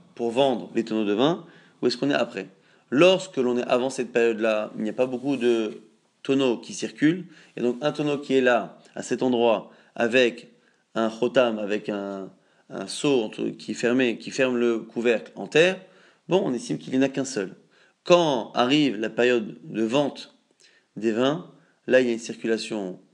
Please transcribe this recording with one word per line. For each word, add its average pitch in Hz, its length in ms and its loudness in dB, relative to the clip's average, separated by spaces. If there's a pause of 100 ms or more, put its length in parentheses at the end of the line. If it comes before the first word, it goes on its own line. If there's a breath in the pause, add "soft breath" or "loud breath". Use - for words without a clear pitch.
(160)
pour 117 160 -2
vendre 117 440 2
les 117 100 0
tonneaux 110 200 -2
de 101 80 2
vin, 151 340 2 (340 loud breath)
ou 117 60 0
est-ce 123 100 0
qu'on 143 140 -2
est 143 40 0
après ? 98 340 -4 (420 soft breath)
Lorsque 180 460 2
l'on 123 220 0
est 120 100 -4
avant 127 220 2
cette 123 220 -6
période-là, 113 640 0
il 110 60 -6
n'y 107 80 -2
a - 40 -6
pas 127 120 0
beaucoup 131 300 -4
de 117 460 0 (400)
tonneaux 135 360 2
qui - 160 -16
circulent, 160 520 -2 (300 loud breath)
et - 40 -8
donc 120 220 0
un 147 100 0
tonneau 147 260 -2
qui 139 160 -2
est 135 60 4
là, 120 380 2 (160 soft breath)
à 120 80 -10
cet 117 200 -4
endroit, 117 480 2 (240 loud breath)
avec 117 580 0 (420 soft breath)
un 113 160 0
chotam, 120 480 2
avec 104 300 -4
un, 98 420 -8 (400 soft breath)
un 98 180 -10
seau 135 340 0
entre, 110 280 -6
qui - 220 -10
est - 20 -10
fermé, 120 440 2
qui - 120 -14
ferme 127 260 0
le 120 220 2
couvercle 113 580 -2
en 101 100 -10
terre, 180 320 4 (500 soft breath)
bon, 185 160 2
on 135 100 -2
estime - 240 -6
qu'il - 140 -14
n'y 131 60 2
en 131 40 4
a 139 60 4
qu'un 135 180 -6
seul. 95 280 -6 (480 soft breath)
Quand 156 520 2
arrive 127 420 4
la 110 140 -2
période 120 520 0
de 104 200 -6
vente 131 520 -2 (640 soft breath)
des 110 160 0
vins, 135 380 0 (360 soft breath)
là, 123 140 4
il 123 60 0
y 120 40 -2
a 117 40 -2
une 110 40 -6
circulation 110 800 -8 (140)